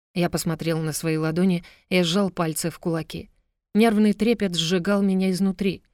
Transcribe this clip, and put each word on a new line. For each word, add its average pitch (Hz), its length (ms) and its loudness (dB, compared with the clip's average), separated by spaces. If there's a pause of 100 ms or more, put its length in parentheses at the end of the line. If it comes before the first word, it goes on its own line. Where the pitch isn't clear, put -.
(160)
Я 175 140 0
посмотрел 160 500 -2
на 156 140 -4
свои 160 240 -2
ладони 170 460 0 (260)
и 180 140 2
сжал 180 260 0
пальцы 165 400 -4
в - 100 -12
кулаки. 165 500 -6 (460)
Нервный 214 380 4
трепет 214 420 0
сжигал 185 460 0
меня 190 300 2
изнутри. 190 500 -2 (120)